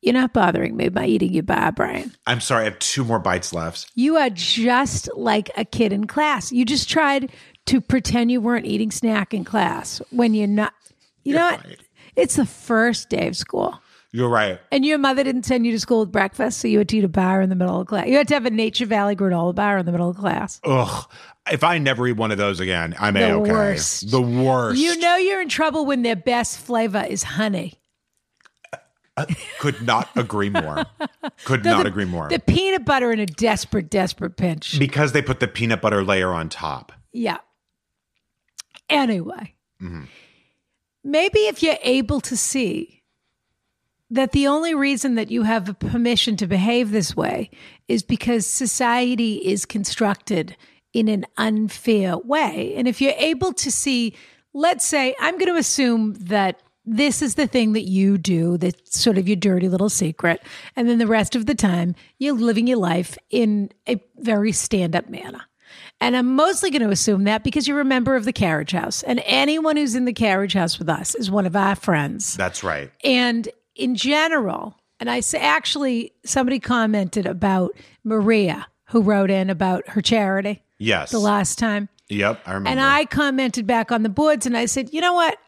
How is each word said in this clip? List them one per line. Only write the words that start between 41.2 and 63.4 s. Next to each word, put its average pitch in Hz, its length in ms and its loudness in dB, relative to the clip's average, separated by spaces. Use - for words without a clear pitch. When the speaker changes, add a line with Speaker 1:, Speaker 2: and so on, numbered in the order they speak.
Speaker 1:
if 427 200 0
you're 320 220 2
able 254 380 0
to - 140 -6
see - 680 -4
that 254 240 0
the 277 140 4
only 311 280 0
reason 277 400 0
that 214 160 -2
you 233 120 0
have 214 260 0
a 202 40 -6
permission 233 640 0
to 196 100 -2
behave 208 440 2
this 202 240 0
way - 360 -2
is - 160 0
because 233 440 0
society 240 880 0
is 190 300 -2
constructed 196 920 -2
in 226 140 2
an 208 180 0
unfair 214 800 0
way. 294 580 -2
And 247 120 0
if 247 140 -2
you're 269 160 2
able 311 360 0
to - 180 -4
see, 240 420 -2
let's 302 320 0
say, 262 340 0
I'm 349 180 -2
gonna 359 180 0
assume 233 600 0
that 196 460 -2
this 233 360 0
is 247 120 0
the 294 120 2
thing 226 260 2
that 220 120 0
you 190 320 4
do, 175 400 2
that's - 420 -4
sort 214 180 4
of 185 100 0
your 208 80 2
dirty 185 340 2
little 190 200 0
secret. 170 520 0
And 240 120 0
then 233 120 4
the 233 80 2
rest 214 280 2
of 226 120 -2
the 277 80 0
time, 175 400 0
you're 277 160 0
living 226 320 2
your 247 100 2
life 175 400 -2
in 214 400 2